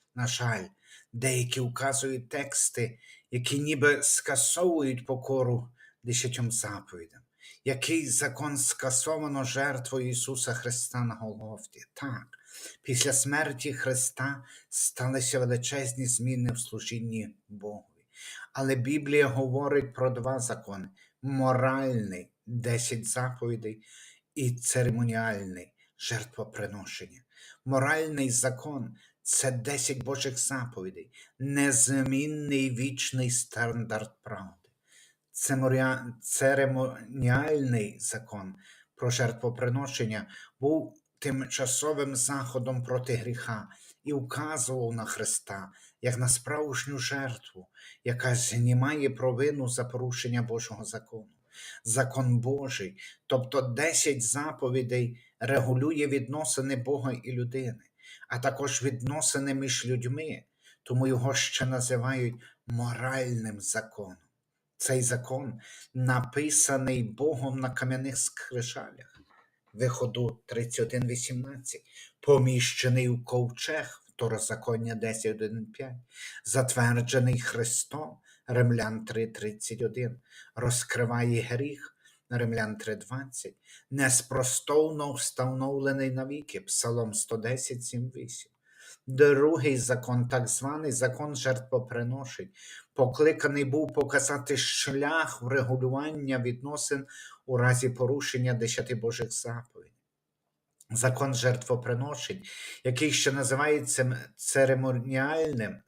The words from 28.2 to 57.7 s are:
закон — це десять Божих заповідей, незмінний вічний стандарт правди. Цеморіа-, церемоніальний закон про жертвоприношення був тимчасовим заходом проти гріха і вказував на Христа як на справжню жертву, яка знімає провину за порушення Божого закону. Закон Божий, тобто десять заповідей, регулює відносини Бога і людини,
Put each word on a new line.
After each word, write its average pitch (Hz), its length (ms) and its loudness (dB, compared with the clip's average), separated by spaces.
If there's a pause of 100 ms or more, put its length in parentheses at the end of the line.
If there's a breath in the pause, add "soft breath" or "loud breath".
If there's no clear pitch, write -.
закон — 123 640 -2 (260 loud breath)
це - 280 2
десять 127 540 -2
Божих 127 340 -4
заповідей, 95 760 -6 (260 loud breath)
незмінний 139 1300 2
вічний 127 600 -2
стандарт 113 800 -2 (100)
правди. 98 320 -12 (800 soft breath)
Цеморіа-, 131 920 2
церемоніальний 131 1800 2
закон 101 540 -8 (400 loud breath)
про 123 160 0
жертвоприношення 120 1200 -2 (320 loud breath)
був 147 340 2 (240)
тимчасовим 135 960 -2
заходом 127 640 -2
проти 127 320 -2
гріха 117 540 -4 (360 loud breath)
і 147 80 -2
вказував 131 800 -2
на 113 100 -4
Христа 101 680 -4 (300 loud breath)
як 123 160 0
на 123 100 2
справжню 143 720 -2
жертву, 127 680 -6 (360 loud breath)
яка 120 300 2
знімає 127 760 4
провину 131 580 0
за 120 160 -2
порушення 123 580 -2
Божого 113 420 -6
закону. 107 440 -12 (560 loud breath)
Закон 127 540 2
Божий, 127 600 -2 (280 loud breath)
тобто 127 360 2
десять 139 600 2
заповідей, 123 1000 0 (200 loud breath)
регулює 135 640 2
відносини 135 680 -2
Бога 123 360 -2
і 123 200 -8
людини, 123 500 -4 (460 loud breath)